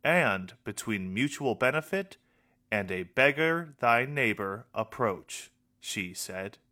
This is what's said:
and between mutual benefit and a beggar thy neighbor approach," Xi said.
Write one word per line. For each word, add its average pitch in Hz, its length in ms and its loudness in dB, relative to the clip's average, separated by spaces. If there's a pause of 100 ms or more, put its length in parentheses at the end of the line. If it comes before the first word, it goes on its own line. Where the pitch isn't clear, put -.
and 123 520 2 (100)
between 98 500 -4
mutual 135 400 -2
benefit 156 640 -2 (560)
and 101 180 -2
a 92 140 -2
beggar 151 760 2
thy 117 260 4
neighbor 113 720 -2
approach," - 800 -4 (260)
Xi 90 360 -8
said. 95 440 -10 (140)